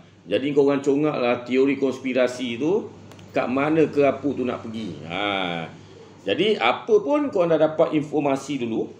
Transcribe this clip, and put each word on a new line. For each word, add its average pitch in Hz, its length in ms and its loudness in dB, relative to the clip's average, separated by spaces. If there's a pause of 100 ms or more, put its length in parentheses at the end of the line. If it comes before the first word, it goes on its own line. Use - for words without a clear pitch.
(280)
Jadi 123 240 0
korang 139 320 4
congak 147 340 2
lah 120 220 0
teori 131 400 2
konspirasi 127 800 -2
tu, 180 320 -2 (400)
kat 135 160 -2
mana 147 400 2
kerapu 139 480 2
tu 123 80 -4
nak 120 160 -4
pergi. 110 320 -10 (160)
Ha. 90 560 -2 (560)
Jadi 170 400 0
apa - 400 2
pun 285 320 0
korang 170 240 2
dah - 20 2
dapat 156 380 2
informasi 143 640 -2
dulu. 120 400 -4